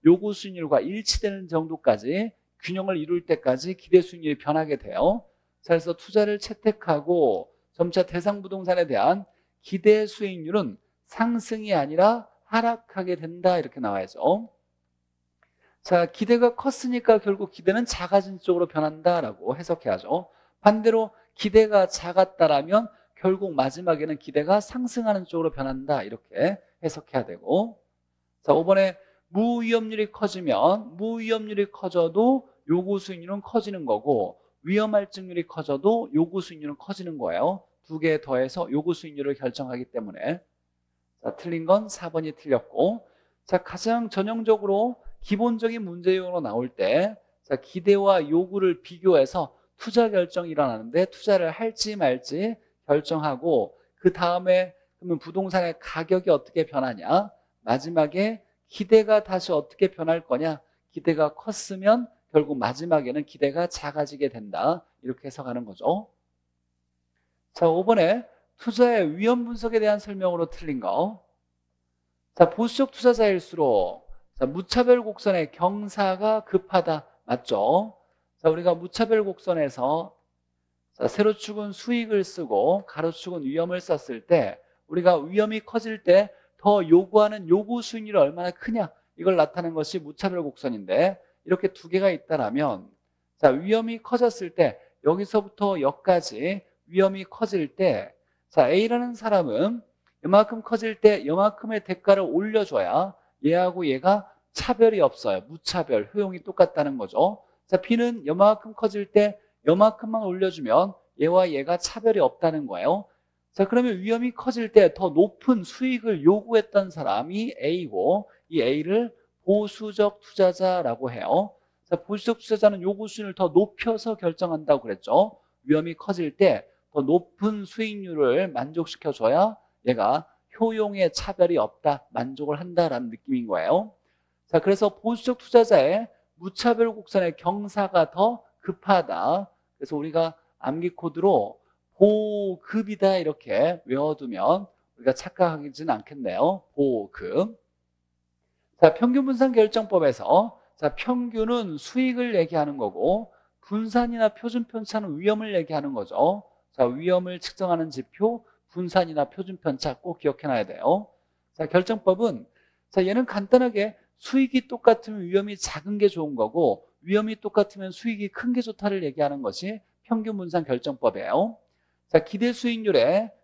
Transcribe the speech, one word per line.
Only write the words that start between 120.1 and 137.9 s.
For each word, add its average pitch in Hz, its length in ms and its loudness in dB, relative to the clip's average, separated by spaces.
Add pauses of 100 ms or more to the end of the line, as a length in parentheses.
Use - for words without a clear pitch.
투자자라고 180 880 0
해요. 123 420 0 (320)
자, 175 120 -2
보수적 208 420 -4
투자자는 208 440 2
요구 202 260 -4
수준을 202 260 -12
더 185 140 0
높여서 214 680 -2
결정한다고 160 680 -2
그랬죠. 117 560 0 (240)
위험이 156 320 0
커질 175 420 -6
때 156 280 4 (320)
더 143 60 0
높은 190 640 -2
수익률을 185 840 -2
만족시켜줘야 156 1080 -2 (260)
얘가 120 420 0 (320)
효용의 208 540 0
차별이 175 460 0
없다, 139 500 -2
만족을 135 500 -6
한다라는 165 520 -2
느낌인 120 360 -4
거예요. 110 460 0 (540)
자, - 140 2
그래서 196 340 0
보수적 240 420 -4
투자자의 220 720 4 (280)
무차별 226 580 0
곡선의 190 420 -2
경사가 190 760 0